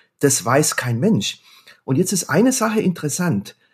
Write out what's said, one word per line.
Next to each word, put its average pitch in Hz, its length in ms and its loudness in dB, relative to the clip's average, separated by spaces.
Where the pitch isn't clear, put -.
das - 240 2
weiß 139 320 2
kein 117 240 -4
Mensch. 147 400 0
Und 135 140 -2
jetzt 185 160 0
ist - 180 -4
eine 220 200 4
Sache 220 300 0
interessant. 170 720 -2